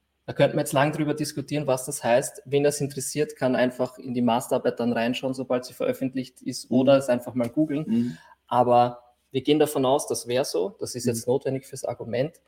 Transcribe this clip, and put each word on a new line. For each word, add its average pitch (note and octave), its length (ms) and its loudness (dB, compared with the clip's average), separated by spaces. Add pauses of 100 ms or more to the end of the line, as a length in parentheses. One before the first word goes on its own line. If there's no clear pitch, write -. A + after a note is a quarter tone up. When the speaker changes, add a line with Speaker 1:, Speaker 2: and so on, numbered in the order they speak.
(260)
Speaker 1:
Da B2 80 -8
könnte C#3 220 4
man D3 100 0
jetzt - 80 -6
lang D3 180 4
drüber D3 220 -2
diskutieren, D3 520 -6
was C3 200 0
das - 180 -8
heißt. B2+ 400 2
Wen C#3+ 180 0
das D3 200 2
interessiert, C#3+ 520 -4
kann B2+ 220 0
einfach B2+ 420 0
in C3 140 -10
die B2 80 -2
Masterarbeit B2 580 0
dann A#2+ 140 0
reinschauen, B2 400 -2
sobald B2+ 320 -2
sie - 80 -16
veröffentlicht C3 720 -4
ist, - 280 -8
Speaker 2:
Mhm. A#2 60 2
Speaker 1:
oder C3+ 220 6
es C#3 100 -2
einfach B2 260 -2
mal A#2+ 140 0
googeln. D#3 400 -2
Speaker 2:
Mhm. A#2+ 300 -2 (280)
Speaker 1:
Aber A#2+ 560 4 (280)
wir C3 100 -2
gehen D3 180 2
davon C#3+ 280 2
aus, C#3 200 2
das - 220 -4
wäre B2 160 0
so, F3+ 360 -4
das - 140 -8
ist A#2+ 120 -4
Speaker 2:
Mhm. B2+ 60 0
Speaker 1:
jetzt A2+ 140 -4
notwendig C3+ 400 -2
fürs - 200 -14
Argument. A#2+ 600 -6